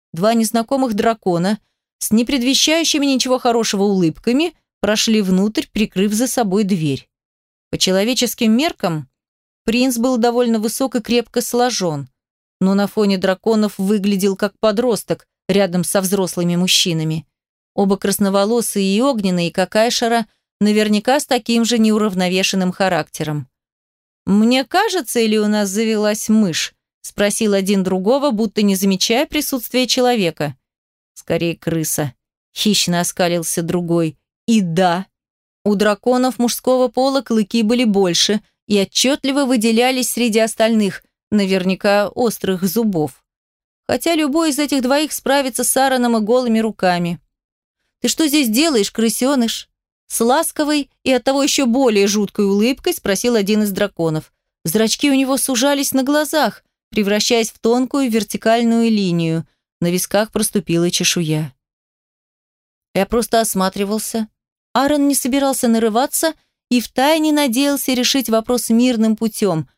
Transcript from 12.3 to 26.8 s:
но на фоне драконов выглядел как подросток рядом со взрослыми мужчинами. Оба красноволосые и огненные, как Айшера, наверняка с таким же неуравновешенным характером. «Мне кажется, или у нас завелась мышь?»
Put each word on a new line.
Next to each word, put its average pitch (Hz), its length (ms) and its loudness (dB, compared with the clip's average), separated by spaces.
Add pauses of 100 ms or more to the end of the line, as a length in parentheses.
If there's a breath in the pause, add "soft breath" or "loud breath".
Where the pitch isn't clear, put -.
но 190 140 2
на 202 140 2
фоне 196 320 0
драконов 208 580 0
выглядел 196 580 0
как 202 240 -6
подросток 214 680 -2 (240)
рядом 180 320 2
со 196 180 -2
взрослыми 180 540 -2
мужчинами. 160 720 0 (460)
Оба 196 240 2
красноволосые 196 1000 0
и 220 40 2
огненные, 190 500 0
как 185 240 -2
Айшера, 226 520 0 (320)
наверняка 214 600 2
с - 60 -6
таким 233 400 0
же 233 140 0
неуравновешенным 185 920 0
характером. 156 760 -4 (800)
«Мне 226 400 2
кажется, 359 540 -2
или 220 180 2
у 208 100 0
нас 208 220 0
завелась 214 600 -2
мышь?» 214 440 0 (280)